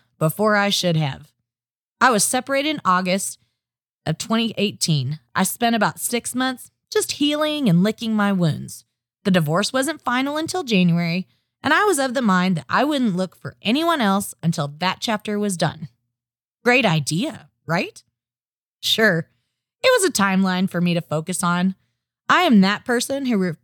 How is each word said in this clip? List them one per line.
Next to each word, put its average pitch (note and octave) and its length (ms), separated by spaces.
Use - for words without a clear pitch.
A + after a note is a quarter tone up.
before G#3 360
I G3+ 140
should F3+ 280
have. D3 360
I B3+ 120
was G#3 120
separated C#4 460
in D4+ 160
August F#3 540
of D#3+ 140
twenty A3+ 360
eighteen. D3+ 640
I D#3 80
spent A#3 340
about G3 240
six - 360
months B3+ 340
just - 200
healing D4 540
and E3+ 140
licking A3 320
my G3+ 180
wounds. F3 540
The G3 80
divorce F3 420
wasn't C4+ 300
final C4+ 340
until E4 240
January, F3+ 640
and C#4+ 100
I F#4+ 120
was F#4 120
of C4 160
the C4+ 80
mind F#3 340
that D3 140
I G3+ 140
wouldn't B3+ 320
look F#3 200
for - 280
anyone D#4 360
else G3 440
until D#3+ 240
that F3+ 220
chapter G#3 400
was G3+ 180
done. D#3+ 320
Great B3 220
idea, E3 640
right? G3 380
Sure, F#3 480
it B4+ 160
was F#4+ 80
a C4+ 60
timeline F#3+ 560
for E3+ 120
me F3 120
to E3+ 80
focus D#3+ 420
on. F3+ 300
I E4 140
am A#3 180
that G3 240
person B3+ 400
who A#3+ 140
re-, F3+ 140